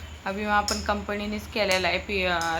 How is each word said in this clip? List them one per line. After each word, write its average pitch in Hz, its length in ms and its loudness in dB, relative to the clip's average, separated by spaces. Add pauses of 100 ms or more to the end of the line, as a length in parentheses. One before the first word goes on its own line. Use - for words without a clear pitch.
(320)
विमा 208 300 2
पण 208 200 -2
कंपनीनेच 208 640 -2
केलेला 185 400 2
आहे. 175 100 2
पी-, 185 280 -2
अं, 165 340 0